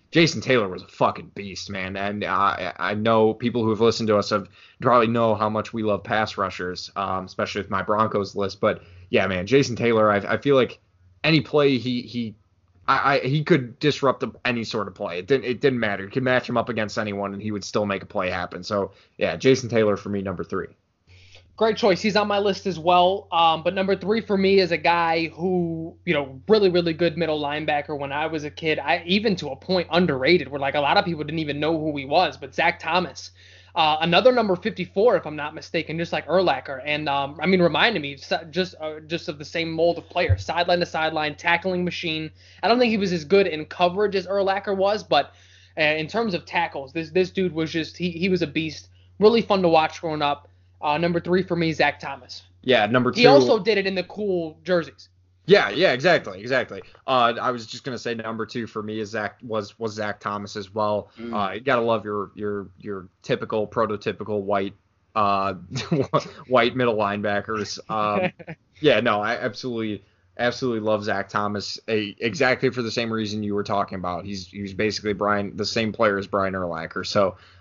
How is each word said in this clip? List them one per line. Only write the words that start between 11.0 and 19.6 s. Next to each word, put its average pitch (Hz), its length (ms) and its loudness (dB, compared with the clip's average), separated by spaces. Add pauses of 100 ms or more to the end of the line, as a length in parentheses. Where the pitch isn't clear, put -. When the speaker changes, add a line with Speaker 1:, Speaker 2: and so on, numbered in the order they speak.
Speaker 1:
any 156 160 4
play 143 380 2
he, 120 240 -4
he, 113 340 -8 (500)
I, 135 300 2
I, 127 100 -2
he 147 160 0
could 135 380 2
disrupt 135 400 2
the, 123 80 -4 (160)
any 120 180 -2
sort 107 240 -4
of 95 80 -12
play. 90 240 -6
It 92 80 -8
didn't, 123 200 0
it 123 140 -4
didn't 131 200 2
matter. 98 240 -2
You 98 60 -12
could 131 120 -4
match 127 260 0
him 123 80 -4
up 113 120 0
against 110 280 -4
anyone, 101 360 -4
and 98 100 -10
he 107 80 -6
would 101 140 -6
still 107 220 -2
make 95 180 -4
a - 20 -14
play 92 240 -4
happen. 90 320 -6
So, 98 300 -4 (260)
yeah, 90 160 0
Jason 127 340 2